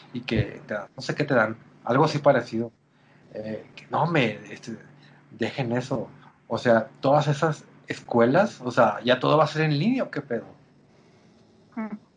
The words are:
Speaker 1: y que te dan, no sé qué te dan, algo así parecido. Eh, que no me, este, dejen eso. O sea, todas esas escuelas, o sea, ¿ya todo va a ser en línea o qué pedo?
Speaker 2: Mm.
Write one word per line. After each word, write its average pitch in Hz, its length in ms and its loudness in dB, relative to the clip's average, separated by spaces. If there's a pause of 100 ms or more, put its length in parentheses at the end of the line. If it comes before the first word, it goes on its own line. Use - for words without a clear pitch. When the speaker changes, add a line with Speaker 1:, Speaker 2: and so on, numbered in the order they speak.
(120)
Speaker 1:
y 120 80 -8
que - 460 -2
te 110 80 -6
dan, 101 120 -6 (100)
no 127 60 -14
sé 147 140 -6
qué 147 80 -2
te 143 100 0
dan, 113 220 2 (280)
algo 135 200 2
así 151 140 0
parecido. 120 520 2 (640)
Eh, 107 400 -10
que - 160 -20
no 135 160 0
me, 131 280 0 (180)
este, 113 240 -14 (540)
dejen 113 420 -6
eso. 123 360 -4 (400)
O 113 100 -4
sea, 113 300 4 (120)
todas 143 280 2
esas 151 360 -2 (240)
escuelas, 135 760 2
o 123 80 -6
sea, 113 340 2
¿ya 123 160 4
todo 143 180 2
va 156 60 6
a 151 40 -2
ser 156 140 -2
en 151 160 0
línea 233 260 0
o - 60 -14
qué 151 100 -8
pedo? 110 240 -6 (1300)
Speaker 2:
Mm. 220 200 -8 (200)